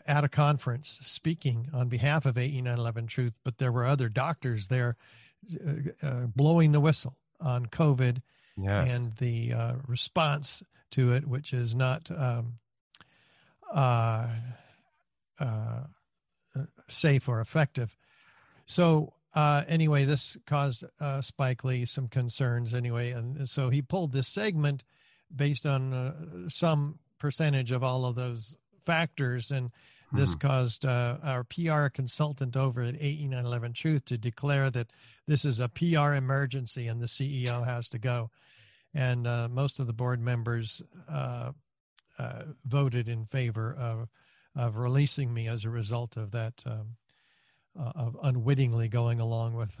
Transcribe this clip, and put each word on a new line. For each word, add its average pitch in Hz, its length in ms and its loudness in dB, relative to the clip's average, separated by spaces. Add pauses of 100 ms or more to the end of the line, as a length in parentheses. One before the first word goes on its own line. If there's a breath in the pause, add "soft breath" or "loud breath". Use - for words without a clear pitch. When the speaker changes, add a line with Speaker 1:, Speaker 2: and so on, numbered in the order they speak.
Speaker 1:
at 147 180 2
a 143 60 4
conference 143 720 0
speaking 131 720 -2
on 123 160 0
behalf 143 360 2
of 123 120 2
A 123 80 0
E 135 160 -2
nine 123 160 -2
eleven 117 300 -2
Truth, 120 260 -2 (100)
but 123 140 -4
there 127 140 2
were 120 140 2
other 131 240 2
doctors 123 580 -2
there, 123 280 2 (680 loud breath)
uh, 147 400 -4
uh, 123 220 -2
blowing 151 440 6
the 147 100 6
whistle 143 360 2 (220)
on 123 280 -2
covid 127 560 4 (360 soft breath)
Speaker 2:
Yes. 101 300 2
Speaker 1:
and 120 280 -2
the, 117 360 0
uh, 117 220 -2 (100)
response 143 800 0 (260 soft breath)
to 127 240 4
it, 143 140 0
which 139 260 -6
is 120 220 -2
not, 131 340 0
um, 120 480 -2 (1120 soft breath)
uh, 117 560 2 (1080 loud breath)
uh, 113 460 -4 (1040)
safe 139 420 2
or 113 120 0
effective. 131 540 -2 (680 soft breath)
So, 160 480 4 (220)
uh, 147 320 4
anyway, 156 380 4
this 139 320 0 (100)
caused, 143 360 0 (160)
uh, 139 220 -2
Spike 127 420 -2
Lee 127 220 0
some 131 220 -4
concerns 120 680 0
anyway. 120 380 -2
And 127 360 -6
so 131 220 0
he 139 140 2
pulled 165 300 -2
this 135 140 0
segment 151 560 0 (460 soft breath)
based 143 380 0
on, 131 260 0
uh, 160 560 -6
some 151 480 0 (220)
percentage 139 520 0
of 127 120 0
all 127 220 0
of 123 100 -2
those 120 420 -8 (260)
factors. 143 680 0
And 127 200 -2 (420 loud breath)
this 131 180 4
Speaker 2:
Mm-hmm. 85 160 0
Speaker 1:
caused, 127 380 0
uh, 123 360 0
our 127 220 -2
P 165 240 -4
R 151 220 2
consultant 131 680 -2
over 131 260 0
at 123 140 -2
A 147 140 -2
E 147 180 -4
nine 127 180 -4
eleven 120 280 -4
Truth 156 320 0
to 123 120 -4
declare 135 540 0
that 117 180 -4 (360 loud breath)
this 147 180 2
is 127 160 0
a 123 80 0
P 165 300 2
R 143 180 4
emergency 131 720 -2
and 117 140 -4
the 117 80 -4
C 135 340 -2
E 123 60 0
O 120 140 -2
has 120 260 -4
to 120 100 -8
go. 120 320 -2 (600 loud breath)
And, 123 340 0
uh, 120 220 0
most 135 320 0
of 123 60 -2
the 117 60 -2
board 123 280 0
members, 117 600 -2 (280)
uh, 131 420 -6 (640)
uh, 117 260 -8 (200)
voted 123 460 0
in 113 160 -4
favor 113 500 -4
of, 113 320 -6 (480 soft breath)
of 117 220 -2
releasing 127 560 0
me 113 160 -2
as 113 160 -4
a 113 40 -2
result 117 460 -4
of 107 160 -6
that, 113 340 -6
um, 110 300 -8 (840 soft breath)
uh, 139 160 -6
of 120 300 -4
unwittingly 123 640 2
going 117 320 2
along 113 360 -2
with 110 240 -6